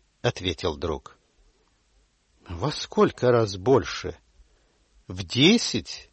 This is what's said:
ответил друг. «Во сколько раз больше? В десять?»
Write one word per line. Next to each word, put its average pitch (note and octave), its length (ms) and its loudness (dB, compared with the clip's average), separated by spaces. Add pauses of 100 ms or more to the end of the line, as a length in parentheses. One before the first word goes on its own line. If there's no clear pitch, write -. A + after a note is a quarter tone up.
(220)
ответил F2+ 540 -4
друг. D2 420 -8 (1300)
«Во F2 240 -4
сколько - 600 2
раз A2 260 2
больше? F#2+ 600 0 (920)
В F#2+ 160 -10
десять?» - 880 0